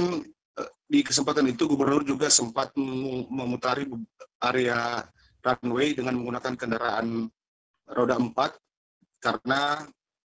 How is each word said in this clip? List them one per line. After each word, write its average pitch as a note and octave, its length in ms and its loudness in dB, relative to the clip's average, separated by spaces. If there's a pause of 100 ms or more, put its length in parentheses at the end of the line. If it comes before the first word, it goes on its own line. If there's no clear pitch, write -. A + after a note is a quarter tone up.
(580)
eh, - 120 -8 (200)
di C#3+ 160 4
kesempatan C#3+ 400 2
itu, C3 240 2
Gubernur C#3 320 4
juga C#3 320 -2
sempat B2+ 400 0
memu-, C3 560 -4
memutari B2+ 560 -2 (560)
area A#2+ 640 0 (320)
runway B2+ 560 0
dengan B2+ 240 -2
menggunakan B2 400 -4
kendaraan A2+ 720 -2 (640)
roda B2 240 2
empat, B2+ 400 0 (640)
karena C#3+ 640 0 (420)